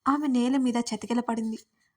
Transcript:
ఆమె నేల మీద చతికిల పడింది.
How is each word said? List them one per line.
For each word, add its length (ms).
ఆమె 180
నేల 300
మీద 200
చతికిల 440
పడింది. 380